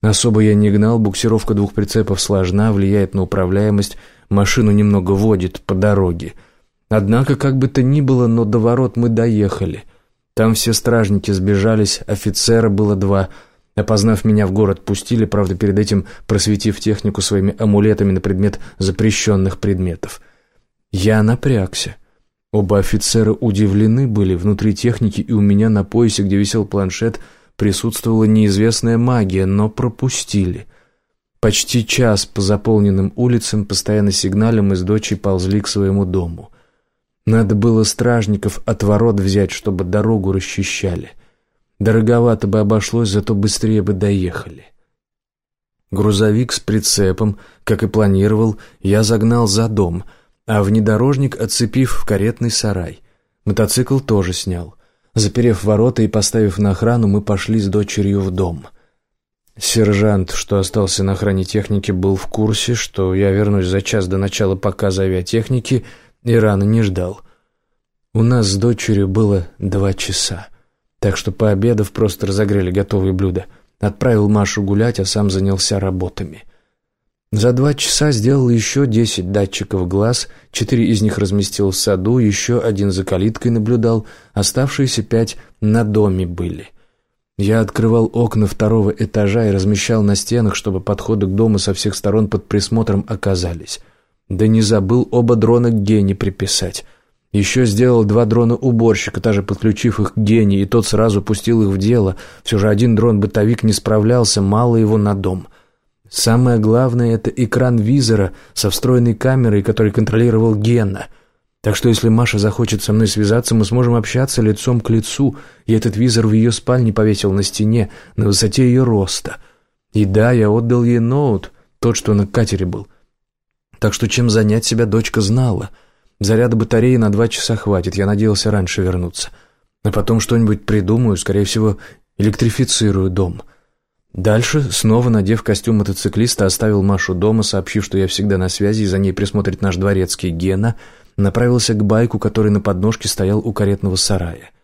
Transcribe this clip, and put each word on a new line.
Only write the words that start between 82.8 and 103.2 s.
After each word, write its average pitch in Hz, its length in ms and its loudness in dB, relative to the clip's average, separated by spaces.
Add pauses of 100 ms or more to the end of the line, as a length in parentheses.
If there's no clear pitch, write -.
за 95 100 -2
калиткой 104 480 -2
наблюдал, 113 560 0 (280)
оставшиеся 127 680 -2
пять 113 340 -2 (240)
на 110 220 2
доме 104 440 0
были. 87 420 -8 (680)
Я 101 220 2
открывал 113 540 2
окна 113 340 0
второго 107 440 0
этажа 107 580 0
и - 20 2
размещал 101 540 0
на 101 100 2
стенах, 110 400 0
чтобы 95 260 -4
подходы 101 460 -2
к 95 80 -2
дому 107 240 2
со 98 160 -2
всех 98 220 -4
сторон 104 320 0
под 101 180 -4
присмотром 104 640 -2
оказались. 90 720 -4 (480)
Да 101 180 0
не 110 160 4
забыл 107 480 2
оба 120 240 2
дрона 117 360 2
к 110 120 0
Гене 98 320 2
приписать. 95 680 -6 (480)
Еще 104 320 0
сделал 117 400 4
два 107 220 2
дрона-уборщика, 113 920 2
даже 101 220 0
подключив 104 560 -2
их 104 160 -2
к - 20 -4
Гене, 104 460 2
и 98 40 -2
тот 113 200 0
сразу 104 340 2
пустил 110 420 0
их 101 80 2
в 98 80 -2
дело. 101 360 2 (300)
Все 110 140 0
же 101 100 2
один 110 260 2
дрон-бытовик 110 720 2